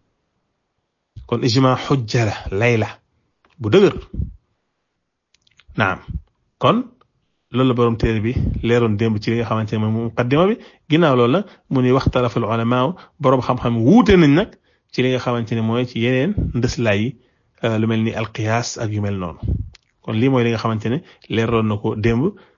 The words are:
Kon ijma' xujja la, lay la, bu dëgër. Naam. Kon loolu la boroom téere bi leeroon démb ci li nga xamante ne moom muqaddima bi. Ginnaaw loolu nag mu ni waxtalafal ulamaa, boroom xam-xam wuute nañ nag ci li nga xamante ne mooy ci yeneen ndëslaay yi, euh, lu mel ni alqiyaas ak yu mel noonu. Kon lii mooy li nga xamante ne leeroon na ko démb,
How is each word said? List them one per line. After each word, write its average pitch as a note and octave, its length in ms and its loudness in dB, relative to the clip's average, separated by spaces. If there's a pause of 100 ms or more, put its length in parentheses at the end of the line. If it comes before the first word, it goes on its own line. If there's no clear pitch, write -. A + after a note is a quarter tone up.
(1300)
Kon A#2 160 -4
ijma' C3 340 2
xujja A#2+ 480 -2
la, G#2 100 -2 (240)
lay A#2+ 200 2
la, G#2+ 100 -2 (720)
bu A2 100 -4
dëgër. F#3 240 6 (1800)
Naam. F#2+ 220 0 (600)
Kon C#3+ 180 2 (720)
loolu C3 180 2
la B2 60 2
boroom A#2+ 220 0
téere A2+ 240 0
bi A2+ 120 -2 (300)
leeroon A#2 340 2
démb A2 220 0
ci A2 120 -4
li A2+ 60 0
nga A#2 120 -2
xamante A2 240 -4
ne A2 60 -4
moom G#2+ 160 0 (100)
muqaddima B2 420 0
bi. A3 100 0 (340)
Ginnaaw D3 260 4
loolu A#2+ 160 4
nag G3+ 120 0 (260)
mu C3 120 0
ni B2+ 100 2
waxtalafal B2 520 0
ulamaa, A#2+ 500 0 (260)
boroom C3 220 4
xam-xam B2 320 -2 (120)
wuute G3+ 300 6
nañ D3+ 180 6
nag G3 160 2 (420)
ci C3 100 -2
li B2+ 80 2
nga B2+ 80 0
xamante A#2+ 360 -4
ne A2+ 80 -2
mooy A#2 240 -2
ci A#2+ 140 -10
yeneen C3 340 0 (200)
ndëslaay A#2 480 0
yi, A#2+ 60 -2 (540)
euh, A2+ 160 0
lu A2 80 0
mel A2 160 0
ni A2+ 120 -2
alqiyaas A2 640 -4
ak A2 140 -6
yu G#2 100 -4
mel G2+ 160 -4
noonu. E2+ 200 -8 (640)
Kon A2+ 180 -8
lii C3 80 2
mooy B2+ 160 2
li A#2 60 0
nga A2+ 80 -2
xamante A2 300 -4
ne B2+ 100 -2 (300)
leeroon A2+ 400 0
na G#2+ 80 0
ko A2 200 -4
démb, A2+ 260 0 (340)